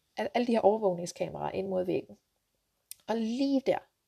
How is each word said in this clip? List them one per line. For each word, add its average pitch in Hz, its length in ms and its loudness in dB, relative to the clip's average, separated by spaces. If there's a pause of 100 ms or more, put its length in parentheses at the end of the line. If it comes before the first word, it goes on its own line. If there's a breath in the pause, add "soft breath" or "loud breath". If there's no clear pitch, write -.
(180)
al-, 214 160 -4
alle 247 140 0
de 240 40 0
her 226 80 4
overvågningskameraer 175 920 0
ind 196 160 -4
mod 185 160 -2
væggen. 180 340 -2 (920)
Og 220 80 0
lige 254 500 0
der - 120 2 (300)